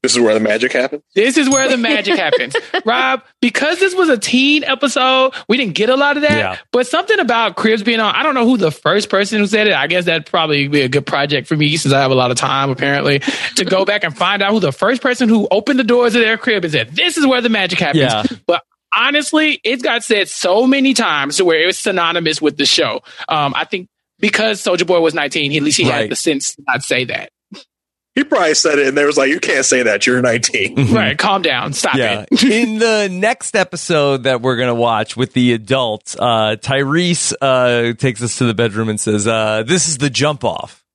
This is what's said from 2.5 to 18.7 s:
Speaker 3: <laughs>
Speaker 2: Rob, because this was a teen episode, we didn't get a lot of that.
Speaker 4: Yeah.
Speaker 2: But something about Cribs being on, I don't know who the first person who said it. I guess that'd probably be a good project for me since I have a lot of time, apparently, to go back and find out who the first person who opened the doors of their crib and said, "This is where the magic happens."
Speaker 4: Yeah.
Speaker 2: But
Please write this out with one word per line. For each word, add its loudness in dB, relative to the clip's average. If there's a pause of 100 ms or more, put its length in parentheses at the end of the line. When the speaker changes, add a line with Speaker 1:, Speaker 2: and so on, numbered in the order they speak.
Speaker 3:
<laughs> -4
Speaker 2:
Rob, 0 (180)
because 0
this 2
was 2
a 2
teen 2
episode, 0 (160)
we 2
didn't -2
get 0
a 4
lot 2
of -2
that. 2
Speaker 4:
Yeah. -4 (140)
Speaker 2:
But 0
something 0
about 0
Cribs 0
being 0
on, 0
I 0
don't 0
know 0
who 4
the 0
first -2
person 0
who 2
said 0
it. 2
I 0
guess -2
that'd -2
probably 0
be 2
a 0
good -2
project -2
for 0
me 2
since 0
I 4
have 2
a 2
lot 2
of 0
time, 0
apparently, 0 (360)
to 0
go 0
back -2
and -6
find 0
out 2
who 2
the 0
first 0
person 0
who 2
opened 0
the 0
doors 2
of 2
their 2
crib -2
and -4
said, -2
"This -2
is 2
where 2
the -2
magic -2
happens." 2
Speaker 4:
Yeah. 0 (240)
Speaker 2:
But 0 (320)